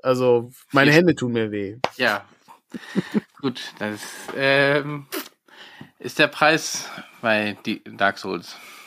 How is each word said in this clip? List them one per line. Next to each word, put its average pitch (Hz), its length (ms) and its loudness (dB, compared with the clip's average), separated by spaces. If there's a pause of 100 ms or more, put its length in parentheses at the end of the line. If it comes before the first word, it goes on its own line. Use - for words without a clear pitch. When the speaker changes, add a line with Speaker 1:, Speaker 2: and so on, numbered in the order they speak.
Speaker 1:
Also, 123 480 2 (220)
meine 143 180 6
Speaker 2:
Viel. 156 100 8
Speaker 1:
Hände 175 140 4
tun 123 180 -4
mir 110 180 -2
weh. 104 280 -6 (180)
Speaker 2:
Ja. 110 280 0 (480)
<laughs> - 680 -6
Gut, 131 200 -6 (180)
das, 107 220 -8 (360)
ähm, 139 680 2 (920)
ist - 200 -8
der 147 100 4
Preis - 600 0 (320)
bei 107 360 0 (100)
die 110 180 -6
Dark 98 340 -2
Souls. 90 380 -8 (300)